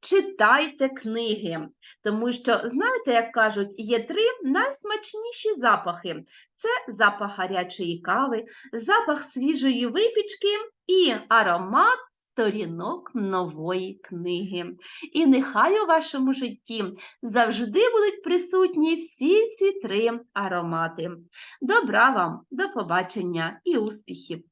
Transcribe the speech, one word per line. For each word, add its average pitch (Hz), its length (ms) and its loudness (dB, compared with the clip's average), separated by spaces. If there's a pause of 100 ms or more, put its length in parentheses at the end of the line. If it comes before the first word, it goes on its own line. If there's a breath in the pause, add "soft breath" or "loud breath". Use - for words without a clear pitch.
читайте 294 880 2
книги, 214 760 -6 (360 loud breath)
тому 220 300 -2
що, 240 320 0
знаєте, 403 460 0
як 233 200 2
кажуть, 208 460 0
є 226 220 0
три - 240 -2 (200)
найсмачніші 427 1120 -4
запахи. 180 680 -2 (320 soft breath)
Це 453 380 -4
запах 202 440 2
гарячої 180 640 -4
кави, 226 460 0 (280 loud breath)
запах 302 500 0
свіжої 262 640 0
випічки 415 680 0 (300)
і 359 260 4 (160)
аромат 220 680 4 (400)
сторінок 214 760 -4
нової 185 800 -4
книги. 180 720 -6 (480 loud breath)
І 320 120 2
нехай 269 580 4
у - 20 -2
вашому 294 480 2
житті 233 500 -6 (380 loud breath)
завжди 226 680 2
будуть 415 340 0
присутні 359 720 2
всі 370 520 2
ці 403 240 0
три 233 480 -2 (140)
аромати. 170 800 -4 (500 loud breath)
Добра 254 480 4
вам, 175 320 -2 (100)
до 370 180 -2
побачення 175 960 -4
і 339 140 2
успіхів! 180 720 -8